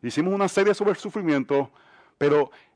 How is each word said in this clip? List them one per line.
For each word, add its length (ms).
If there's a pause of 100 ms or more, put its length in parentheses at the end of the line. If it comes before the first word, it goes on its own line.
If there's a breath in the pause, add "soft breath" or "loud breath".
Hicimos 320
una 140
serie 260
sobre 160
el 60
sufrimiento, 760 (480 soft breath)
pero 320 (260 soft breath)